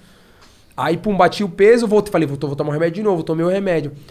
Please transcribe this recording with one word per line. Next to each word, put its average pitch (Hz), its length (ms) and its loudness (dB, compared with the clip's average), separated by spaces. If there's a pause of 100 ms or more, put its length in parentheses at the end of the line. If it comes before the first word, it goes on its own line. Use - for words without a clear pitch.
(760)
Aí, 151 200 -2
pum, 202 200 -2
bati 180 280 2
o 196 40 -4
peso, 220 380 4
voltei, 208 240 2
falei, 160 160 0
"Vou 139 100 -6
to-, 139 120 -6
vou 139 80 -6
tomar 151 140 -4
um - 20 -4
remédio 165 240 -2
de 214 60 -8
novo." 190 200 0
Tomei 165 220 -2
o 175 40 0
remédio. 180 440 -2 (180)